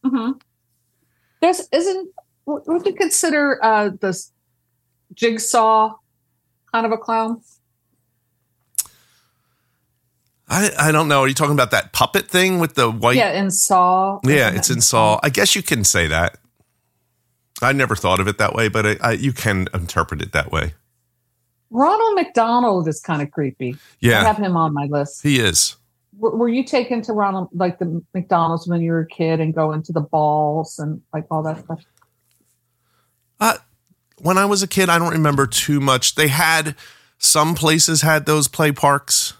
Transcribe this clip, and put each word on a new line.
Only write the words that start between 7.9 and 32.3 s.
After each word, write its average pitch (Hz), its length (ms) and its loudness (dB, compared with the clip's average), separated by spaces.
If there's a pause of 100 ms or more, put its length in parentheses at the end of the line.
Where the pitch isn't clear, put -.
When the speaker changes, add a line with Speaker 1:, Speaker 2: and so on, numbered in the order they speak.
Speaker 2:
I, 196 300 0
I 156 140 4
don't 151 160 2
know. 143 120 4
Are 135 80 4
you 135 60 0
talking 147 200 2
about 127 160 2
that - 220 -2
puppet - 360 0
thing 185 300 2
with 165 160 -2
the 120 160 2
white? 117 260 2
Speaker 1:
Yeah, 202 160 2
in 196 180 -2
Saw. 185 760 2
Speaker 2:
Yeah, 131 240 4
Speaker 1:
Isn't 92 100 -2
Speaker 2:
it's - 100 -2
Speaker 1:
that 165 60 0
Speaker 2:
in 117 60 -4
Saw. 110 420 2
I 147 80 0
guess - 240 0
you 196 80 -4
can 113 220 -2
say 87 240 2
that. 80 300 -2 (1200)
I 127 100 2
never 135 220 0
thought 92 260 0
of 95 60 0
it 101 120 -4
that 101 160 0
way, 113 140 0
but 107 180 0
I, 104 140 0
I, 117 120 0
you 131 200 -2
can 98 400 -2
interpret 85 500 -4
it - 100 -10
that 73 180 -2
way. 78 240 -4 (960)
Speaker 1:
Ronald 403 440 0
McDonald 233 760 0
is 151 120 -6
kinda 147 280 -4
creepy. 131 480 -6 (240)
Speaker 2:
Yeah. 117 220 4
Speaker 1:
I - 20 4
have 208 140 2
him 185 180 -2
on 160 180 0
my 143 120 -4
list. 143 360 -4
Speaker 2:
He 143 160 2
is. - 380 0 (420)
Speaker 1:
W-, 220 180 -2
were 233 120 0
you 254 160 0
taken 247 380 -2
to 226 100 -6
Ronald, 196 400 -2
like, 175 260 -2
the 170 240 -6 (100)
McDonald's 170 540 -2
when 170 140 -2
you 165 100 -2
were 165 100 0
a 160 60 -4
kid 160 320 -2
and 160 160 -2
going 156 300 -2
to - 80 -10
the 160 80 -2
balls 151 800 -2
and, 156 200 -8 (120)
like, 156 180 -8
all 156 140 -4
that 156 200 -8
stuff? 160 200 -12 (1500)